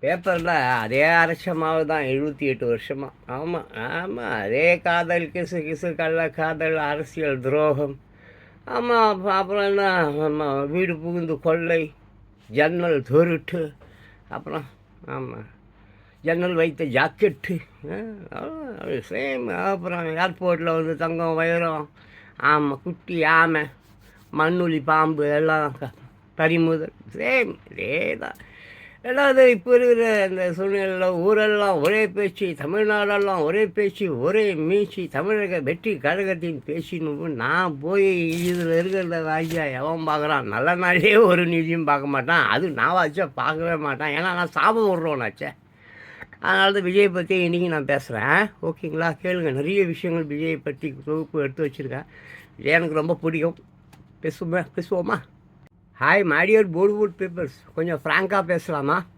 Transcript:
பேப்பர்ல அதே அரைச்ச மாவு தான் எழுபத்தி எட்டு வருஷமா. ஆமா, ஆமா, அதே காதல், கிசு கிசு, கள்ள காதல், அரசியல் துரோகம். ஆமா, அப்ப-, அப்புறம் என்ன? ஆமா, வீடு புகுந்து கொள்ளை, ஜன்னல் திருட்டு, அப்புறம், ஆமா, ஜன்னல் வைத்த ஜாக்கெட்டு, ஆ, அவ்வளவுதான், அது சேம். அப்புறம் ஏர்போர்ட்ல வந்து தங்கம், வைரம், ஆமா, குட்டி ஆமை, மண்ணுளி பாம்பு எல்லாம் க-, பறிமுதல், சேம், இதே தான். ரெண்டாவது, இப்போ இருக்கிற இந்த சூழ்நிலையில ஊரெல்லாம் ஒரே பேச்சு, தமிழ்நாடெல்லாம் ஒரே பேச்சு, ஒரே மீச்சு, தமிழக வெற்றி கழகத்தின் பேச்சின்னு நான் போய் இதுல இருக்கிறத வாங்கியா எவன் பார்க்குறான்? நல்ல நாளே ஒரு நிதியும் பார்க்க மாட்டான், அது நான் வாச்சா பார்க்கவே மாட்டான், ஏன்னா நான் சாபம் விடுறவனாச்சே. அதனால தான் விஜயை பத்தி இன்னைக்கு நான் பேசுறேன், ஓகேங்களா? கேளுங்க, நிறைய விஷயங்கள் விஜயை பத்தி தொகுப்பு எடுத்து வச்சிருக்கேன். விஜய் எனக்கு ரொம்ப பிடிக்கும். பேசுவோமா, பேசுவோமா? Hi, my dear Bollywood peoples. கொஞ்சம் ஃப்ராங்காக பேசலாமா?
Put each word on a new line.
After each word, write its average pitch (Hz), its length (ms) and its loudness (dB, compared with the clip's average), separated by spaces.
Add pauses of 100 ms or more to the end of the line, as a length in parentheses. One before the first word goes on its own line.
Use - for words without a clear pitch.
பேப்பர்ல 175 500 0 (300)
அதே 113 180 0 (220)
அரைச்ச 165 400 0
மாவு 160 300 0
தான் 156 180 0
எழுபத்தி 143 420 -2
எட்டு 123 200 -4
வருஷமா. 135 360 -6 (300)
ஆமா, 165 220 -4 (400)
ஆமா, 190 260 -8 (160)
அதே 120 240 0 (180)
காதல், 170 420 0 (100)
கிசு 175 320 -4
கிசு, 160 220 -6 (120)
கள்ள 165 240 0 (100)
காதல், 160 420 -2 (120)
அரசியல் 147 560 -4
துரோகம். 143 500 0 (800)
ஆமா, 240 220 2 (140)
அப்ப-, 190 280 -2
அப்புறம் 196 300 0
என்ன? 196 160 2 (420)
ஆமா, 151 220 -2 (240)
வீடு 175 220 -2 (100)
புகுந்து 165 400 -4
கொள்ளை, 165 360 2 (760)
ஜன்னல் 165 500 2
திருட்டு, 165 540 2 (760)
அப்புறம், 147 300 -10 (480)
ஆமா, 123 240 -10 (880)
ஜன்னல் 175 340 0
வைத்த 160 260 -2 (100)
ஜாக்கெட்டு, 160 600 0 (380)
ஆ, - 20 -8 (420)
அவ்வளவுதான், 302 440 -12
அது 135 160 -6 (140)
சேம். 262 340 -4 (240)
அப்புறம் 175 400 -4 (140)
ஏர்போர்ட்ல 170 540 0
வந்து 160 160 -2 (100)
தங்கம், 165 360 -2
வைரம், 165 460 0 (640)
ஆமா, 147 340 2
குட்டி 175 320 -8 (220)
ஆமை, 160 260 2 (760)
மண்ணுளி 170 400 2 (100)
பாம்பு 156 340 2 (140)
எல்லாம் 156 420 0
க-, 135 140 -10 (440)
பறிமுதல், 160 540 2 (220)
சேம், 240 340 0 (200)
இதே 101 260 -6 (240)
தான். - 180 -10 (680)
ரெண்டாவது, 262 380 6 (100)
இப்போ 202 240 -4
இருக்கிற 240 320 6 (180)
இந்த 185 160 -2 (140)
சூழ்நிலையில 190 500 0 (160)
ஊரெல்லாம் 208 640 4
ஒரே 214 180 4 (140)
பேச்சு, 196 300 -2 (120)
தமிழ்நாடெல்லாம் 202 880 0
ஒரே 196 160 2 (140)
பேச்சு, 202 280 -2 (200)
ஒரே 202 180 2 (240)
மீச்சு, 196 360 0 (120)
தமிழக 190 420 -2 (100)
வெற்றி 170 240 -4 (140)
கழகத்தின் 170 640 -2
பேச்சின்னு 160 600 -6 (120)
நான் 160 320 0 (100)
போய் 196 240 2 (420)
இதுல 170 320 0
இருக்கிறத 180 380 -2 (100)
வாங்கியா 160 360 -2 (140)
எவன் 160 300 -4
பார்க்குறான்? 147 440 0
நல்ல 143 300 2
நாளே 180 280 4 (180)
ஒரு 175 140 4 (100)
நிதியும் 165 360 0
பார்க்க 143 260 0
மாட்டான், 139 380 2
அது 170 240 0
நான் 135 220 2
வாச்சா 165 260 0 (140)
பார்க்கவே 156 360 -2 (120)
மாட்டான், 143 300 -4
ஏன்னா 180 220 -2
நான் 170 180 -4
சாபம் 214 340 4
விடுறவனாச்சே. 143 580 -2 (960)
அதனால 190 320 4
தான் 185 120 -2
விஜயை 202 280 4
பத்தி 180 300 0
இன்னைக்கு 175 260 0
நான் 147 200 -2
பேசுறேன், 135 520 2 (240)
ஓகேங்களா? 160 400 -4 (140)
கேளுங்க, 180 360 -2
நிறைய 190 320 0
விஷயங்கள் 165 400 -4
விஜயை 156 360 -4
பத்தி 147 220 -8 (200)
தொகுப்பு 156 380 -4
எடுத்து 147 200 -4
வச்சிருக்கேன். 131 400 -8 (520)
விஜய் 151 200 2
எனக்கு 160 220 -2
ரொம்ப 160 240 -2
பிடிக்கும். 165 340 -2 (680)
பேசுவோமா, 170 380 -4 (140)
பேசுவோமா? 180 400 -2 (840)
Hi, 156 160 4 (140)
my 147 180 4
dear 214 160 6 (100)
Bollywood 208 460 2
peoples. 175 320 -8 (240)
கொஞ்சம் 165 260 -2
ஃப்ராங்காக 185 480 2
பேசலாமா? 156 440 0 (220)